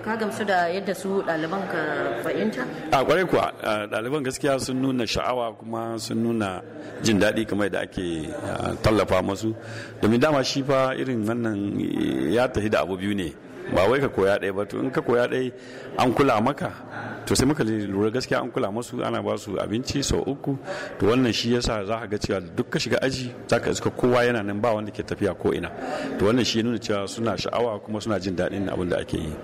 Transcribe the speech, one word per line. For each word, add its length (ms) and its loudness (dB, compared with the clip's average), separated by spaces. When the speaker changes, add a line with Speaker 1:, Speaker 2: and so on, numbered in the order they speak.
Speaker 1:
ka 140 -4
gamsu 280 -2
da 220 4
yadda 280 -2
su 280 -2
ɗaliban 480 -2
ka 80 -2
fahimta? 420 0
Speaker 2:
A 140 4
ƙwarai 200 4
kuwa, 280 2
a, 240 0
ɗaliban 360 -2
gaskiya 360 0
sun 220 -2
nuna 240 2
sha'awa 520 -2
kuma 420 -6
sun 240 -2
nuna 380 0
jin 180 4
daɗi 280 4
kamar 220 0
yadda 140 -2
ake, 440 -4
a, 400 -2
tallafa 400 4
masu. 320 -2
Domin 180 6
dama 240 4
shi 200 0
fa 340 4
irin 280 0
wannan 540 0
ya 160 4
tafi 200 0
da 120 4
abu 160 -2
biyu 180 -2
ne. 180 -2
Ba 160 6
wai 100 4
ka 100 2
koya 280 4
ɗaya 160 0
ba, 120 -2
to 140 -8
in 120 -2
ka 100 0
koya 260 4
ɗaya 240 -2
an 160 4
kula 300 6
maka, 260 0
to 80 2
sai 120 4
muka 180 4
lura 480 2
gaskiya 320 0
an 80 -6
kula 180 0
masu, 320 -6
ana 220 -2
ba 140 0
su 180 -8
abinci 480 -2
sau 240 0
uku, 300 -4
to 60 2
wannan 280 4
shi 200 0
yasa 340 0
za 140 -2
ka 60 -8
ga 100 -4
cewa 240 -2
duk 140 -2
ka 80 -4
shiga 240 0
aji, 300 -2
za 120 4
ka 120 -2
iska 240 0
kowa 300 4
yana 180 2
nan 160 -4
ba 140 2
wanda 180 -4
ke 160 -8
tafiya 320 0
ko 140 2
ina. 160 -2
To 60 4
wannan 200 6
shi 140 0
ya 60 2
nuna 120 0
cewa 300 -2
suna 300 -2
sha'awa 440 0
kuma 200 -4
suna 180 2
jin 160 -2
daɗin 340 0
abin 200 0
da 100 2
ake 180 -4
yi. 160 -4